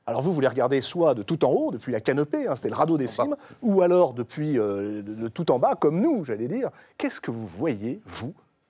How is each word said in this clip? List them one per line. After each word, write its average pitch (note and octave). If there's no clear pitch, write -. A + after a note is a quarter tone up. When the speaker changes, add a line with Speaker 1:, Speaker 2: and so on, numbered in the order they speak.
Speaker 1:
alors A#2
vous, F3+
vous D#3
les C3+
regardez B2+
soit D#3+
de G#2+
tout D#3
en C3
haut, C4+
depuis -
la A#2
canopée, D3
hein, D3+
c'était A#2
le G#2+
radeau D#3
des C3
Speaker 2:
Tout -
en -
Speaker 1:
cimes, -
Speaker 2:
bas. C#4+
Speaker 1:
ou G3
alors F3
depuis, C3
euh, G#2
le, G#2+
le A2+
tout D#3+
en C3
bas, A#3
comme D#3+
nous, B3+
j'allais A#2
dire. G#3+
Qu'est-ce -
que -
vous A2+
voyez, A2+
vous, A2+